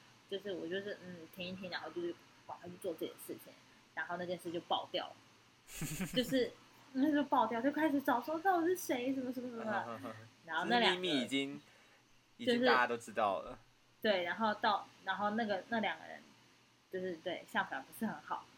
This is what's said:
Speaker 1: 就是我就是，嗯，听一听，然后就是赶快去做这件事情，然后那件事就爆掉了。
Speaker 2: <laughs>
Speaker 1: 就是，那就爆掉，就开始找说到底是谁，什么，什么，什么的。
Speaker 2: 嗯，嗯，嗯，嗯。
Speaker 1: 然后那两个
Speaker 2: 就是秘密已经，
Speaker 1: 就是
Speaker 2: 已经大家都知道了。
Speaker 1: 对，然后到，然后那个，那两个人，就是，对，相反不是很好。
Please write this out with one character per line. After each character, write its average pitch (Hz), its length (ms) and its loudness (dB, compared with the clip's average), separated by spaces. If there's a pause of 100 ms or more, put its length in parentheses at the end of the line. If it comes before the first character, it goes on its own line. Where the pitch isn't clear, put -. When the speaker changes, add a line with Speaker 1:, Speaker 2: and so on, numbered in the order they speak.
(300)
Speaker 1:
就 196 80 -4
是 196 160 -6
我 165 140 -6
就 190 140 -4
是， 202 220 -8
嗯， 170 320 -14
听 180 120 -8
一 185 60 -8
听， 185 180 -10
然 156 100 -6
后 160 80 -10
就 175 120 -6
是 170 120 -2 (340)
赶 160 120 -10
快 175 100 -14
去 180 80 -14
做 180 160 -4
这 160 120 -6
件 - 40 -4 (160)
事 - 180 -10
情， - 100 -20 (420)
然 160 120 -6
后 175 100 -4
那 180 80 -4
件 175 120 -4
事 170 140 -8
就 170 100 -2
爆 - 300 -2
掉 - 140 -4
了。 - 100 -14 (540)
Speaker 2:
<laughs> - 460 -4
Speaker 1:
就 247 80 4
是， 240 280 2 (420)
那 277 180 4
就 285 140 4
爆 254 200 4
掉， 226 160 0
就 277 100 4
开 294 200 2
始 277 100 2
找 247 180 2
说 311 200 -4
到 359 220 4
底 330 80 4
是 370 60 4
谁， 269 380 -2
什 262 80 -2
么， 254 100 -4
什 254 80 -4
么， 247 100 -6
什 233 60 -10
么 226 80 -6
的。 208 240 0
Speaker 2:
嗯， - 20 -8
嗯， 113 160 -8
嗯， 110 160 -6
嗯。 - 60 -20 (200)
Speaker 1:
然 160 100 -2
后 180 80 0
那 240 140 6
两 190 160 6
个 180 60 -4
Speaker 2:
就 185 60 0
是 165 60 2
秘 - 0 -
密 135 80 4
已 113 60 -2
经， 139 340 0 (800)
Speaker 1:
就 240 60 -4
是 240 100 4
Speaker 2:
已 - 20 2
经 254 80 4
大 240 100 8
家 240 120 6
都 233 100 0
知 110 160 -10
道 101 280 4
了。 - 180 -10 (420)
Speaker 1:
对， 196 220 2
然 180 140 -2
后 220 180 2
到， - 320 2 (180)
然 190 120 0
后 208 140 2
那 226 140 0
个， 190 240 -2
那 233 100 0
两 180 200 0
个 - 60 -16
人， 151 160 -14 (680)
就 185 80 -4
是， 185 180 -4
对， 165 340 -6
相 196 160 2
反 135 160 -8
不 - 40 -18 (120)
是 220 80 -2
很 165 160 -4
好。 - 220 -6 (120)